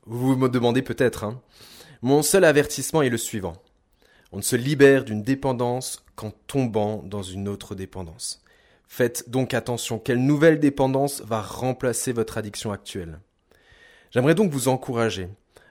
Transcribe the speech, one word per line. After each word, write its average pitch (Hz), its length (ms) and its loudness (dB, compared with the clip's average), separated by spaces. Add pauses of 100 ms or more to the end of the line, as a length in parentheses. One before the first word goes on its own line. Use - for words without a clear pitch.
Vous 123 300 0
me 131 140 2
demandez 120 320 2
peut-être, 127 420 0
hein ? 123 180 -8 (600)
Mon 139 200 4
seul 180 240 4
avertissement 147 560 2
est 135 80 2
le 117 80 0
suivant. 92 440 -8 (680)
On 95 60 -10
ne 101 40 -8
se - 140 0
libère 135 480 6
d'une 107 180 -6
dépendance 127 840 -4 (100)
qu'en 107 160 -10
tombant 107 720 -2
dans 98 200 -8
une 95 260 -8
autre 101 260 -10
dépendance. 92 680 -12 (460)
Faites - 420 -2
donc 123 240 -2
attention, 117 460 -4
quelle 123 240 0
nouvelle 147 380 4
dépendance 139 600 0
va 107 200 -4
remplacer 123 720 -4
votre 113 240 -4
addiction 104 340 -8
actuelle ? 87 480 -10 (920)
J'aimerais 131 220 4
donc 196 160 2
vous 139 200 -2
encourager 113 580 -2 (440)